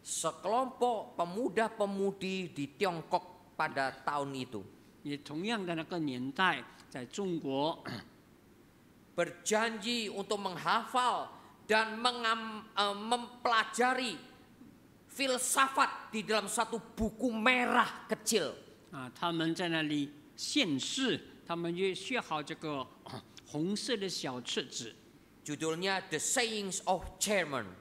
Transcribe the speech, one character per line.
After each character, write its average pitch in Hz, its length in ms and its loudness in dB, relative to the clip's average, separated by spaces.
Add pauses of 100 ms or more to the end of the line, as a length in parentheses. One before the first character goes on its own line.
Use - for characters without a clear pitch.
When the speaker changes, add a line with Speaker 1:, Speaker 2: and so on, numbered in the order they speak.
Speaker 1:
Sekelompok 226 1120 0
pemuda-pemudi 196 1400 0
di 139 240 -4
Tiongkok - 800 -2
pada 135 480 0
tahun 143 320 0
itu. 127 260 -4 (420)
Speaker 2:
也 143 120 -4
同 147 300 -6
样 214 200 -2
的 175 100 -2
那 160 100 -4
个 180 140 -4
年 131 340 -2
代， 170 280 4 (280)
在 127 160 -8
中 180 340 -2
国， 143 420 0 (540)
<clears throat> - 800 -20
Speaker 1:
Berjanji 214 960 0
untuk 196 320 -2
menghafal 196 880 2 (340)
dan 214 300 4
mengam-, 226 800 0
eh, 202 160 4
mempelajari 233 1300 2 (880)
filsafat 269 1040 2
di 220 160 0
dalam 202 240 2
satu 226 300 0 (160)
buku 226 340 0
merah 233 800 4
kecil. 185 400 2 (400)
Speaker 2:
啊， 131 240 -10
他 170 160 0
们 165 240 2
在 175 140 -2
那 160 140 2
里 147 280 0 (240)
献 185 420 2
诗， 220 400 0 (300)
他 170 80 -2
们 170 180 -2
也 185 220 2
学 - 240 -2
好 151 240 -4
这 156 120 -8
个， 143 300 -4 (300)
<clears throat> - 320 -16
红 165 260 -2
色 233 220 -2
的 196 140 -4
小 127 320 -4
册 - 220 -2
子。 120 300 -8 (520)
Speaker 1:
Judulnya 165 640 0
The 156 80 0
Sayings 214 680 0
of 180 180 2 (160)
Chairman. 151 500 2 (140)